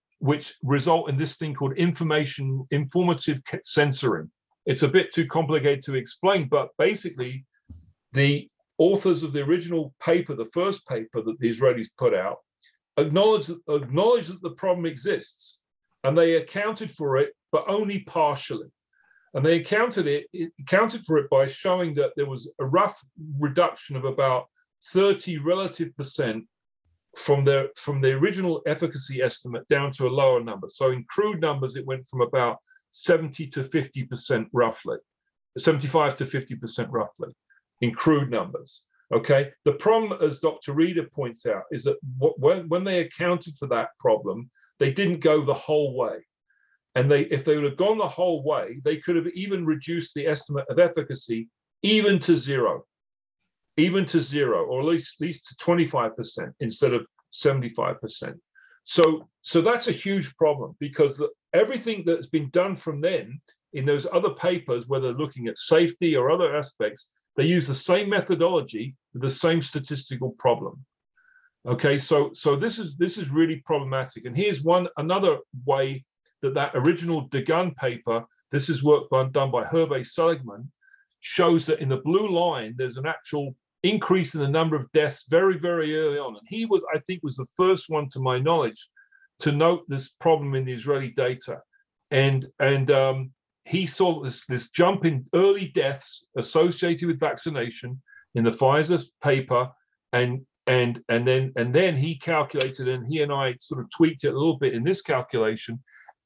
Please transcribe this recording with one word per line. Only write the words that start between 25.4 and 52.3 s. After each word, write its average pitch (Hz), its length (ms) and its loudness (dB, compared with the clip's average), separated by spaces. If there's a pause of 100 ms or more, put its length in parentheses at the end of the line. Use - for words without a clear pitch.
percent 117 500 -4 (720)
from 143 260 2
their, 135 320 4
from 139 260 -4
the 135 100 6
original 175 540 0
efficacy 151 560 -4
estimate 127 460 -4
down 143 240 0
to 135 160 -2
a - 20 2
lower 131 320 4
number. 101 260 -10
So 131 240 -2
in 127 180 -6
crude 202 320 -2
numbers, 135 340 -2
it 131 100 -10
went 131 220 -8
from 127 140 -4
about 120 360 0 (340)
seventy 160 560 0
to - 160 -6
fifty 135 400 -4
percent 113 480 -4
roughly, 113 460 0 (600)
seventy-five 147 600 2
to - 80 -4
fifty 131 300 -8
percent 113 340 -8
roughly, - 460 -6 (460)
in 117 120 0
crude 143 380 2
numbers. - 500 -6 (320)
Okay, 139 380 2 (140)
the - 80 4
problem, 220 500 2
as 151 160 -2
Doctor 156 340 -4
Reader 165 400 0
points 123 320 -8
out, 101 260 -2
is 120 120 -8
that 139 140 0 (200)
what, 151 220 0
when, 170 300 2
when 180 140 0
they 190 160 0
accounted 170 580 -4
for 139 100 -10
that 117 220 -2 (100)
problem, 110 500 0 (300)
they 139 120 4
didn't 175 280 0
go 151 240 4
the 139 100 0
whole 147 420 -2
way. 117 220 -4 (760)
And 135 160 2
they, 143 120 6
if 135 220 -2
they 151 120 4
would 147 100 0
have 139 120 -2
gone 208 200 2
the 202 100 0
whole 165 360 -2
way, 139 400 -4
they 156 140 0
could 175 180 -2
have 165 180 0
even 190 320 -4
reduced 156 480 -4
the 147 140 -4
estimate 143 420 -4
of 135 100 2
efficacy 123 680 0 (340)
even 202 380 4
to 165 180 4